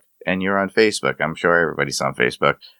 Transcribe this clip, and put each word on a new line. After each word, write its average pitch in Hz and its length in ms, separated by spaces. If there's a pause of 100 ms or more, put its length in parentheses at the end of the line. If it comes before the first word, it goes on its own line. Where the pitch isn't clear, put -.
(260)
and 92 160
you're 98 160
on 98 100
Facebook, 104 520
I'm 78 160
sure 85 240
everybody's 73 400
on 69 140
Facebook, 64 420 (240)